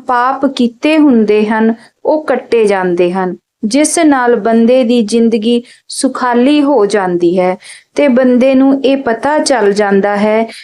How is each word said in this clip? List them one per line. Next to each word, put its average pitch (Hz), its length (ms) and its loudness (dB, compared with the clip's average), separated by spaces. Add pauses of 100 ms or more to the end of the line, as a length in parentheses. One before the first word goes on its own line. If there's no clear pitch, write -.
ਪਾਪ 262 400 -2
ਕੀਤੇ 269 520 -2
ਹੁੰਦੇ 214 480 2
ਹਨ, 220 280 0 (300)
ਉਹ 302 200 -2
ਕੱਟੇ 233 400 -2
ਜਾਂਦੇ 180 480 0
ਹਨ, 180 240 -4 (280)
ਜਿਸ 285 340 0
ਨਾਲ 262 380 2
ਬੰਦੇ 226 480 2
ਦੀ 240 180 0
ਜ਼ਿੰਦਗੀ 233 600 0 (260)
ਸੁਖਾਲੀ 262 760 0
ਹੋ 277 240 2
ਜਾਂਦੀ 185 520 0
ਹੈ 180 180 0 (380)
ਤੇ 294 140 0
ਬੰਦੇ 254 460 2
ਨੂੰ 269 300 2
ਇਹ 269 120 2
ਪਤਾ 269 420 -2
ਚੱਲ 247 340 0
ਜਾਂਦਾ 202 440 0
ਹੈ 214 260 0 (200)